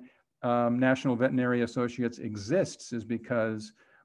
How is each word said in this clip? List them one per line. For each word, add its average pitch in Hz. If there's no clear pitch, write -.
um, 120
National 131
Veterinary 123
Associates 120
exists, 110
is 117
because 113